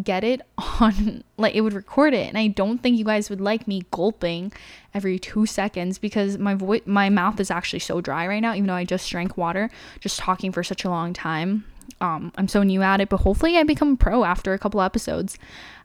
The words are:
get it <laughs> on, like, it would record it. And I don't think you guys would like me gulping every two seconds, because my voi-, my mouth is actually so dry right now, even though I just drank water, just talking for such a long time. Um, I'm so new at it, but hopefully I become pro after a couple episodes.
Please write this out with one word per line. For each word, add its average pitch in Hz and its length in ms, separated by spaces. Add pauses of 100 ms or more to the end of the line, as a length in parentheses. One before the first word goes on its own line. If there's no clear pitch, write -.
get 190 220
it 254 260
<laughs> - 300
on, 214 420 (140)
like, 214 180
it 214 60
would 220 120
record 269 400
it. 220 160
And - 80
I 220 120
don't 208 300
think 240 200
you 214 60
guys 214 260
would 196 100
like 214 280
me 190 140 (100)
gulping 175 600 (400)
every 190 260
two 214 280
seconds, 190 520
because 202 400
my 202 160
voi-, 196 300
my 196 240
mouth 196 300
is 190 140
actually - 260
so 180 220
dry 165 260
right 208 140
now, 226 140
even 196 120
though 185 80
I 180 100
just - 240
drank 175 280
water, 185 340 (300)
just - 180
talking 185 320
for 175 140
such - 200
a 185 60
long 170 220
time. 175 520 (360)
Um, 175 360
I'm 190 120
so 202 160
new 190 180
at 196 180
it, 196 80
but 196 100
hopefully 320 380
I 330 60
become 302 340
pro 233 280
after 185 280
a 196 60
couple 208 220
episodes. 185 580 (460)